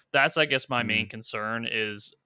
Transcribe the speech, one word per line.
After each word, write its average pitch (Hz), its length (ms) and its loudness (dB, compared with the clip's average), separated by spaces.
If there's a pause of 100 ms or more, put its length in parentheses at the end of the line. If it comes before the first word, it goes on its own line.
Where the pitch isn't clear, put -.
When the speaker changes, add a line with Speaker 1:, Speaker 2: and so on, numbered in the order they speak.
(120)
Speaker 1:
that's, 143 260 4
I 156 80 6
guess, 135 240 0
my 120 120 0
main 110 240 0
Speaker 2:
Mm-hmm. 101 60 -18
Speaker 1:
concern 110 600 -6
is, 107 440 -4 (100)